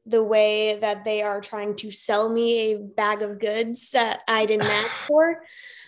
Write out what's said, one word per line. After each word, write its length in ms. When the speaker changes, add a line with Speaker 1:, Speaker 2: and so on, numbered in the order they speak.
Speaker 1:
the 180
way 580
that 240
they 180
are 180
trying 360
to 160
sell 360
me 440
a 60
bag 440
of 160
goods 540
that 340
I 200
didn't 200
ask 240
Speaker 2:
<laughs> 160
Speaker 1:
for. 360